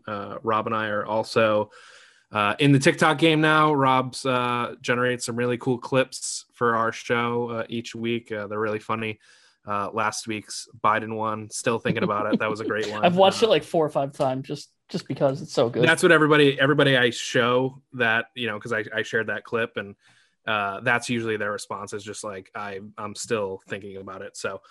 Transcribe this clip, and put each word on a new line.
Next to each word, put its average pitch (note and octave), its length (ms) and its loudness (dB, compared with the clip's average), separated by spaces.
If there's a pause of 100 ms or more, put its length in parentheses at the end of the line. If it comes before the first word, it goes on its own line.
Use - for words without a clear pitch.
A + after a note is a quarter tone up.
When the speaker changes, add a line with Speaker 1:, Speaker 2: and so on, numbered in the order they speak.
Speaker 1:
Uh, G2+ 360 -8
Rob A2 240 0
and A2+ 80 -4
I A2 120 -2
are G#2 180 -4
also, G#2+ 640 0 (600)
uh, G#2 260 2
in C#3+ 140 6
the C#3 60 8
TikTok D#3 400 4
game D#3 240 4
now. D#3 320 4
Rob's, C3 500 0
uh, B2 560 -2
generated B2 420 0
some A#2 140 -6
really B2 220 0
cool B2 180 -2
clips - 800 -4
for A#2 200 2
our A2+ 160 0
show, A#2+ 600 -2
uh, A2+ 180 -6
each A#2 260 -8
week. A#2 380 -4
Uh, G#2 140 -8
they're G#2 120 -8
really G#2+ 200 -2
funny. A2 400 -6 (500)
Uh, G2+ 240 -4
last G#2+ 340 -4
week's - 440 -10 (120)
Biden A2 340 2
one, A2 340 -4
still A#2 280 -2
thinking A2 240 -2
about G#2 300 0
it. G#2+ 60 2
That A2 100 -2
was G#2+ 120 -4
a A2+ 40 -8
great G#2+ 220 -2
Speaker 2:
<laughs> G#2 40 -6
Speaker 1:
one. G#2 140 0
Speaker 2:
I've F3 120 4
watched F#3+ 260 6
it, A3+ 40 6
Speaker 1:
Uh, A3 40 6
Speaker 2:
like, D#3 120 6
four D#3+ 220 0
or D3 60 -2
five C#3 220 -2
times C3+ 360 -2
just, - 220 -10 (180)
just - 180 -8
because C3+ 360 0
it's - 100 -14
so B2 160 4
good. A#2+ 180 2
Speaker 1:
That's D#3+ 160 6
what F3 100 8
everybody, D3 460 6
everybody C#3 380 4
I B2 140 4
show B2+ 720 0 (100)
that, A#2 420 0
you B2 120 -6
know, G#2+ 120 -6
'cause A#2 140 -10
I, A2 220 -2
I A2 80 0
shared A2 240 -2
that G#2+ 180 -6
clip, A2+ 320 -4
and, G2+ 200 -8 (500)
uh, G2+ 360 -2
that's A#2+ 280 0
usually A2+ 260 -2
their G#2 140 -4
response G2+ 420 -10
is G#2 120 -10
just G#2 180 -12
like, F#2+ 320 -12
"I, G#2 240 -10 (180)
I'm G#2 200 -12
still G2 500 -4
thinking G2+ 300 -12
about F#2+ 260 -14
it." G2+ 140 -16
So, G2 340 -8